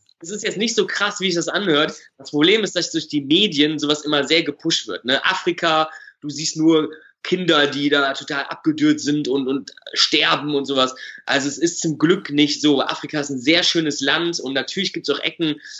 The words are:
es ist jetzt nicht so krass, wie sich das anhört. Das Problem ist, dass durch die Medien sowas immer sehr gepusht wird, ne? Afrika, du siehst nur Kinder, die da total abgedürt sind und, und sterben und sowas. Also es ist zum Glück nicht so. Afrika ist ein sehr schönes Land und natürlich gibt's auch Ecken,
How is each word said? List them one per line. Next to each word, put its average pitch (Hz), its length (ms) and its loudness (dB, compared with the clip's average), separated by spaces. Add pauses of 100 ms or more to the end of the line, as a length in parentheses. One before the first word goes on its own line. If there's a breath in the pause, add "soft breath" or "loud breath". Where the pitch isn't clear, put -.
(200)
es 165 100 -14
ist 208 140 -10
jetzt 180 120 -4
nicht 220 180 -2
so 196 120 2
krass, 202 340 -4
wie 185 60 -2
sich 185 80 0
das 170 140 -2
anhört. 156 460 2 (240 loud breath)
Das - 120 -18
Problem 185 340 4
ist, 180 100 -4
dass 170 160 -2
durch 156 180 -4
die 151 120 -2
Medien 151 580 2
sowas 147 260 -2
immer 147 200 0
sehr 160 180 2
gepusht 160 460 -4
wird, 90 160 -8
ne? 127 200 0
Afrika, 170 640 0 (300 loud breath)
du 147 100 -10
siehst 147 260 -6
nur 156 340 4 (340 loud breath)
Kinder, 165 440 2
die 143 200 0
da 139 260 2
total 139 320 -6
abgedürt 151 520 2
sind 147 300 -2
und, 131 180 -2
und 135 260 -4 (200)
sterben 151 640 0
und 139 80 -2
sowas. 131 300 0 (300 loud breath)
Also 135 240 0
es 143 100 -6
ist 170 220 -2
zum 156 180 -2
Glück 180 320 2
nicht 147 300 2
so. 139 220 4
Afrika - 380 -4
ist 139 100 -6
ein 139 80 -6
sehr 165 240 2
schönes 160 380 0
Land 165 400 0
und 131 140 -6
natürlich 185 380 -4
gibt's - 180 -8
auch 139 100 -2
Ecken, 151 400 -4 (180 loud breath)